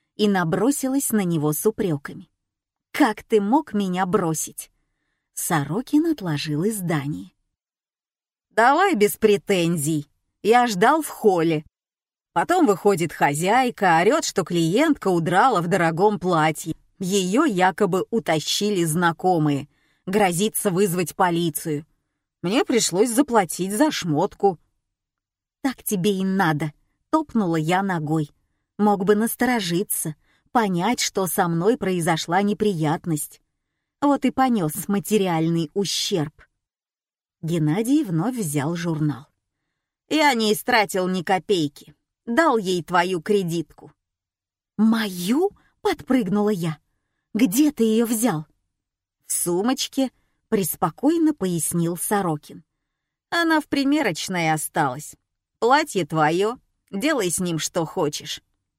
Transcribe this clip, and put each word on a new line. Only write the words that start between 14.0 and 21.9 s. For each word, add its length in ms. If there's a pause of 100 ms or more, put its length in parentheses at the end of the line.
что 200
клиентка 640
удрала 540
в 60
дорогом 500
платье. 560 (240)
Её 460
якобы 640
утащили 720
знакомые. 840 (380)
Грозится 640
вызвать 440
полицию. 720 (560)